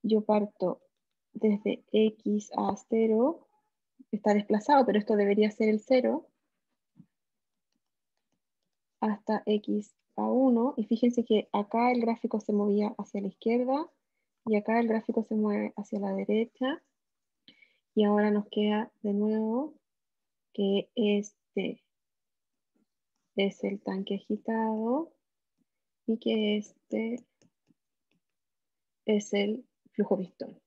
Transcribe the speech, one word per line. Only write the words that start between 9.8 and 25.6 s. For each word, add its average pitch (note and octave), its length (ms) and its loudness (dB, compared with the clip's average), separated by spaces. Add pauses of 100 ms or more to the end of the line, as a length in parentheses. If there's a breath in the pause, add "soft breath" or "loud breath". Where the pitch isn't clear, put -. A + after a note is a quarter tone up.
a G#3+ 160 -2
uno, B3 460 4
y A3 80 -4
fíjense A#3+ 400 2
que G#3+ 280 0
acá A3+ 380 0
el B3 100 0
gráfico A3+ 380 -2
se G#3 140 -4
movía G#3 460 0
hacia G#3 220 -8
la G3 80 -6
izquierda, B3 640 -2 (560)
y A3 80 2
acá G#3 240 0
el A#3 80 2
gráfico A3 380 -2
se A3 100 -8
mueve G#3 420 -2
hacia G#3 220 -8
la G3 160 -4
derecha, A3+ 680 -2 (1120 soft breath)
y G#3+ 80 4
ahora G#3 260 2
nos G#3 160 -2
queda G#3 460 -2 (100)
de G3+ 100 -2
nuevo A3 600 -2 (800)
que G3 420 0
este G#3 880 -4 (1500)
es G3 300 -2
el G3+ 160 -6
tanque G3 340 -6
agitado, A3 1000 -4 (920)